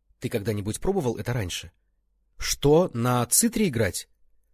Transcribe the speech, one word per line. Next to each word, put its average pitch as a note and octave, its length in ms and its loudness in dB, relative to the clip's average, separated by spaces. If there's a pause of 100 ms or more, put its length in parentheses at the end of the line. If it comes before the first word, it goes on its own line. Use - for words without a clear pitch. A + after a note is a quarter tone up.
(200)
Ты B2 80 -4
когда-нибудь G#2 520 -4
пробовал F3 360 -2
это A#2+ 160 -6
раньше? F#2+ 400 -8 (640)
"Что, D#3 560 4
на B2 340 0
цитре A3 420 2
играть?" A2+ 400 -2 (460)